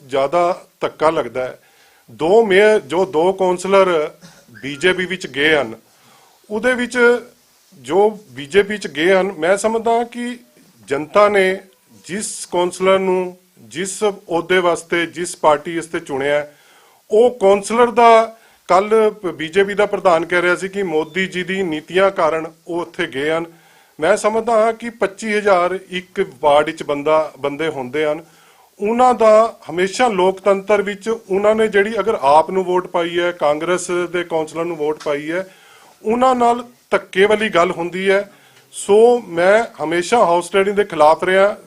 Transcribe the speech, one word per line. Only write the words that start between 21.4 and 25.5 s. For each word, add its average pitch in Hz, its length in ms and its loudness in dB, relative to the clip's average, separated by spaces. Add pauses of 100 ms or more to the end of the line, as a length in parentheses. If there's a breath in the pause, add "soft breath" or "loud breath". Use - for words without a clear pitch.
ਦੀ 190 180 -4
ਨੀਤੀਆਂ 170 480 0
ਕਾਰਨ 160 420 -2 (140)
ਉਹ 170 140 -6
ਉੱਥੇ 165 260 -6
ਗਏ 139 240 -4
ਹਨ। 165 160 -2 (540 soft breath)
ਮੈਂ 175 160 2
ਸਮਝਦਾ 214 360 -2
ਹਾਂ 220 200 2
ਕਿ 233 180 -12
ਪੱਚੀ 214 440 -4
ਹਜ਼ਾਰ 190 440 2 (120)